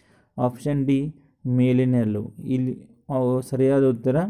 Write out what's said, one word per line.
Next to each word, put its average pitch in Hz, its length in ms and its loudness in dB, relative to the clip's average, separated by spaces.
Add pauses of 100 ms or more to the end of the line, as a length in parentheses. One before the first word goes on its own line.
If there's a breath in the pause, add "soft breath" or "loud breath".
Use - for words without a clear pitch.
(380 soft breath)
ಆಪ್ಷನ್ 131 480 -2
ಡಿ 139 280 -2 (320 soft breath)
ಮೇಲಿನ 127 480 2
ಎಲ್ಲವು. 107 480 -2
ಇಲ್ಲಿ 127 460 -4 (200)
ಅವು 127 340 -2
ಸರಿಯಾದ 135 420 2
ಉತ್ತರ 127 320 2 (140)